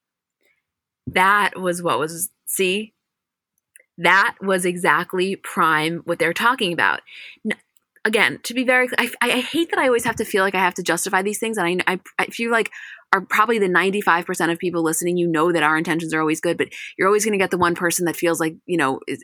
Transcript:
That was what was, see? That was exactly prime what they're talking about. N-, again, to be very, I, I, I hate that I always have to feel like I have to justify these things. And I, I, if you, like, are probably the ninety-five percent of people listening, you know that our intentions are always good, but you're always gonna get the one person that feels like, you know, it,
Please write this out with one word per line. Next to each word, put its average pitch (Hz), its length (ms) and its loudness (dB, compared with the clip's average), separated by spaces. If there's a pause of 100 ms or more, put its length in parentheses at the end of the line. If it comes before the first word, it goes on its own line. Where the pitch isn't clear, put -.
(1080)
That 196 520 2
was 180 220 -2
what 160 160 0
was, 165 320 -4 (160)
see? 190 480 -2 (1040)
That 190 420 2
was 190 240 0
exactly 180 720 0
prime 160 720 0
what 170 140 -2
they're 165 140 0
talking 233 380 0
about. 98 300 2 (420)
N-, - 140 -4 (480)
again, 214 380 2
to - 100 -10
be 254 100 -2
very, 254 240 2 (100)
I, 240 120 0 (100)
I, 240 120 0
I 247 100 0
hate 330 300 -4
that 370 80 -2
I 285 80 2
always 240 180 2
have 226 120 -2
to 226 60 0
feel 196 200 0
like 190 120 0
I 185 40 0
have 180 160 2
to 185 80 -6
justify 185 380 0
these 202 180 -4
things. 226 180 -4
And 180 280 0
I, 175 140 0 (180)
I, 190 80 -2
if - 140 -8
you, 233 120 -2
like, 226 180 0 (420)
are 190 100 4
probably 226 360 2
the 196 100 2
ninety-five 180 580 2
percent 175 260 -2
of 170 80 -4
people 175 240 -2
listening, 175 340 0
you 175 100 2
know 160 240 2
that 165 120 2
our 156 140 4
intentions 165 360 -2
are 160 80 0
always 156 180 0
good, 170 180 -2
but 139 120 0 (260)
you're 190 120 2
always 208 180 2
gonna 208 140 2
get 185 100 0
the 185 80 -2
one 175 160 2
person 175 320 -2
that 160 100 -2
feels 170 240 0
like, 160 160 -2 (120)
you 180 100 -2
know, 135 300 0
it, 135 160 -6